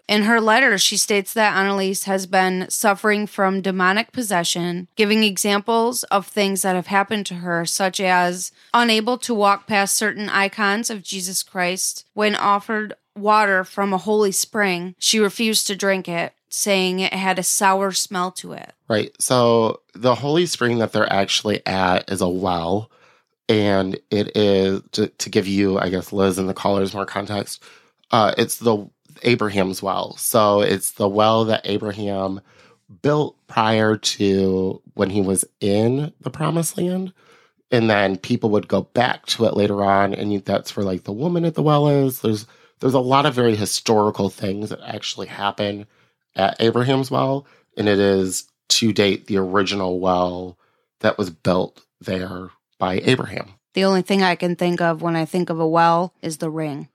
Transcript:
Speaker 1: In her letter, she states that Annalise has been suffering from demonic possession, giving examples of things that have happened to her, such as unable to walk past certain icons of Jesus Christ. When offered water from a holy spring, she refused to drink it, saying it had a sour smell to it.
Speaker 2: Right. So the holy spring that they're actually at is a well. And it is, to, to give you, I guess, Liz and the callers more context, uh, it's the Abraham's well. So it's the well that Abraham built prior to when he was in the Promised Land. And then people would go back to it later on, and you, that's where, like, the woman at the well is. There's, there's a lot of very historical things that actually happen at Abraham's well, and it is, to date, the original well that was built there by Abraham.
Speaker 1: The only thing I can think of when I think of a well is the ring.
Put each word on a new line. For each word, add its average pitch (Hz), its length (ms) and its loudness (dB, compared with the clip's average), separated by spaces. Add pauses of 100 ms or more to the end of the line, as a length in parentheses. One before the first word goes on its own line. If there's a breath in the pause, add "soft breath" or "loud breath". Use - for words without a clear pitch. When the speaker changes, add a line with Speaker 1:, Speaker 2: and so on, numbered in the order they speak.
Speaker 1:
In 214 140 2
her 226 180 4
letter, 220 380 4
she - 180 0
states 196 380 0
that 214 220 2
Annalise 196 480 0
has 196 200 -2
been 185 460 0
suffering 208 560 0
from 190 340 0
demonic 190 520 0
possession, 180 840 -4
giving 214 300 4
examples 214 800 0
of 196 240 0
things 196 340 0
that 185 140 0
have 175 100 -4
happened 196 400 0
to - 80 -10
her, 170 320 -4
such 185 320 -2
as 180 540 0 (200 soft breath)
unable 233 460 2
to - 160 -4
walk 202 320 2
past 196 300 0
certain 208 320 -4
icons 196 600 0
of 214 140 -10
Jesus 185 400 -6
Christ. - 720 -6
When 208 220 0
offered 208 580 -2 (220)
water 202 480 2
from 196 280 -2
a 185 60 2
holy 214 340 2
spring, 185 680 -2
she - 180 2
refused 214 480 0
to 208 80 -4
drink 190 340 -2
it, 170 240 -4 (160)
saying 185 520 0
it 190 120 -2
had 185 280 -2
a - 20 -2
sour 190 480 0
smell 180 400 -4
to 175 220 -14
it. - 200 -16 (160)
Speaker 2:
Right. 107 220 -2 (100)
So 117 600 2 (140)
the 120 200 2
holy 143 320 0
spring 120 320 0
that 110 140 0
they're 104 200 2
actually 98 540 -2
at 92 420 0
is 92 120 -6
a 92 80 0
well. 92 600 -2 (600 soft breath)
And 101 500 2 (120)
it 104 260 -2
is, 98 440 2 (120)
to, 107 160 -2
to - 220 -12
give 95 160 0
you, 98 320 2
I 98 120 -2
guess, 90 220 -6
Liz 98 260 0
and 95 100 -2
the 95 60 -4
callers 98 400 -2
more 98 120 -6
context, 98 560 -8 (480 soft breath)
uh, 110 280 4
it's 113 200 -2
the 110 300 0 (340)
Abraham's 101 600 0
well. 92 340 -4
So 104 460 2
it's 95 300 0
the 104 160 -2
well 107 380 2
that 110 180 0
Abraham 101 760 -4 (600 soft breath)
built 147 340 0 (120)
prior 110 480 2
to 95 840 0 (140)
when 98 160 0
he 104 100 0
was 95 240 0 (160)
in 117 600 0
the - 100 -10
Promised 156 480 -4
Land. 185 340 -4 (580 soft breath)
And 113 180 4
then 101 300 4
people 117 320 -2
would 104 180 0
go 95 140 0
back - 440 -2
to - 200 0
it - 100 0
later 101 260 0
on, 98 320 2
and 104 180 -4
you, 101 80 -2
that's 98 360 -4
where, 104 80 -2
like, 92 200 -4
the 98 80 -8
woman 165 340 -2
at 160 80 -2
the 156 80 -2
well 147 260 4
is. 139 320 2
There's, 107 260 -2 (340 soft breath)
there's 127 140 0
a 135 60 2
lot 135 240 4
of 147 100 0
very 120 220 2
historical 104 720 0
things 101 400 -6
that 104 180 -12
actually 104 400 -10
happen 101 600 -4 (500)
at 98 240 2
Abraham's 123 500 2
well, 135 360 -2 (320 soft breath)
and 104 100 0
it 101 100 4
is, 95 460 2 (240)
to 113 240 2
date, 101 340 0
the 101 120 -2
original 95 640 -2
well 90 580 -2 (420)
that 107 160 0
was 95 140 -4
built 92 500 -2 (180)
there 92 520 -8 (280)
by 92 260 0
Abraham. - 500 -2 (180)
Speaker 1:
The 190 140 0
only 190 160 2
thing 196 200 0
I 180 120 2
can 175 200 -2
think 175 280 -2
of 165 180 0
when 165 160 -2
I 160 80 -2
think 175 240 -2
of 165 100 -4
a 165 80 0
well 170 540 2
is 160 180 -8
the 160 120 -6
ring. 151 440 -8